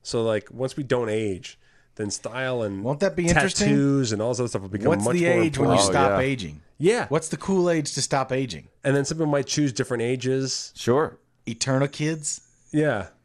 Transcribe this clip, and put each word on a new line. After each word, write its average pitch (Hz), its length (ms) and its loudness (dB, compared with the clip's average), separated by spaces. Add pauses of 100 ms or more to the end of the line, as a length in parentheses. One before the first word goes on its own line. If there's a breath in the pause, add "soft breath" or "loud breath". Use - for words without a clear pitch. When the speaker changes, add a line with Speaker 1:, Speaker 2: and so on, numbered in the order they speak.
Speaker 1:
So, 120 200 -4
like, 110 280 -2
once 131 280 -6
we 147 40 -4
don't 120 280 0
age, 104 480 -4 (380 soft breath)
then 104 140 -4
style 123 520 -4
and 101 200 -4
Speaker 2:
Won't 139 180 -4
that 190 160 2
be 175 120 0
interesting? 175 400 4
Speaker 1:
tattoos 139 440 2
and 104 100 -2
all 120 80 0
this 120 100 -2
other 120 80 0
stuff 98 140 -4
will 95 80 -12
become 104 180 0
Speaker 2:
What's 202 160 2
Speaker 1:
much - 120 2
Speaker 2:
the 170 100 2
Speaker 1:
more 175 160 4
Speaker 2:
age 147 160 0
when - 100 2
you - 60 4
Speaker 1:
important. 98 60 6
Speaker 3:
Oh, 98 120 4
Speaker 2:
stop - 180 4 (100)
Speaker 3:
yeah. 131 60 2
Speaker 2:
aging? 90 360 -6 (160)
Speaker 1:
Yeah. 214 320 2
Speaker 2:
What's 156 180 -2
the 160 80 -4
cool 185 320 2
age 160 240 0
to 139 100 -6
stop 131 300 -2
aging? 127 360 -4 (140)
Speaker 1:
And 139 140 2
then 139 80 2
some 160 140 -4
people 156 120 2
might 143 160 0
choose 143 280 0
different 120 280 -2
ages. 131 720 -2
Speaker 3:
Sure. 139 440 0 (280)
Speaker 2:
Eternal 131 420 0
kids? 151 520 -4 (320)
Speaker 1:
Yeah. 139 360 0 (160)